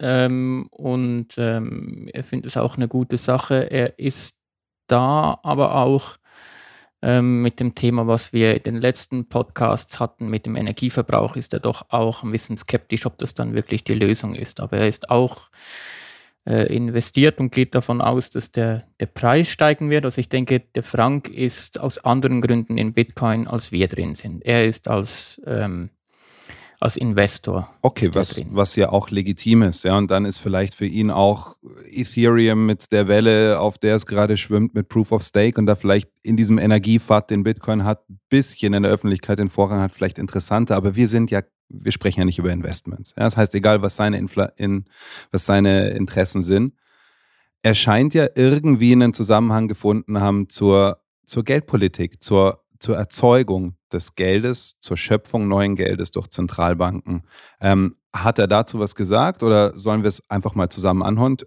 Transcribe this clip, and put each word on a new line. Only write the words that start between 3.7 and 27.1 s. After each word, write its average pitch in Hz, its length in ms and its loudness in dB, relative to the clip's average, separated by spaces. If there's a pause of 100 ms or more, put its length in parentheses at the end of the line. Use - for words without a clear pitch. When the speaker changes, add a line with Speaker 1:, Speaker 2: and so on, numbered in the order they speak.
Speaker 1:
Er 123 300 -4
ist - 340 -6 (540)
da 139 560 2
aber 143 320 0
auch, 135 400 0 (840)
ähm, 123 380 2
mit 120 200 -2
dem 123 160 -4
Thema, 120 320 0
was 117 240 0
wir 113 240 2
in 113 80 -6
den 113 160 -4
letzten 123 480 -4
Podcasts - 720 -2
hatten, 117 280 -6
mit 110 160 -4
dem 113 120 -6
Energieverbrauch, 117 800 -2
ist 123 160 -10
er 110 80 -4
doch - 300 -4
auch 113 340 -2
ein 110 80 -6
bisschen 113 240 -6
skeptisch, - 500 -6
ob - 120 -6
das - 160 -10
dann 113 200 -6
wirklich 113 300 -4
die 110 100 -4
Lösung 110 400 -2
ist. - 240 -12
Aber 101 200 -6
er 107 100 2
ist - 200 -8
auch, 123 420 0 (960)
äh, 110 300 0
investiert 120 640 0
und 127 140 -2
geht 127 240 0
davon 123 240 -2
aus, 123 300 -2
dass - 200 -10
der, 113 340 -4 (140)
der 110 80 -6
Preis 135 420 2
steigen 151 400 0
wird. 147 160 0
Also 131 160 -4
ich 117 100 -6
denke, 131 280 0
der - 240 -6
Frank 131 460 0
ist - 500 -8
aus - 200 -6
anderen 127 420 2
Gründen 117 360 0
in 110 160 -2
Bitcoin, 113 540 -2
als - 240 -8
wir 92 160 0
drin 87 300 -6
sind. - 280 -14
Er 117 200 2
ist 110 240 -4
als, - 580 -6
ähm, 104 440 -6 (880)
als - 200 -2
Investor 101 720 -2 (100)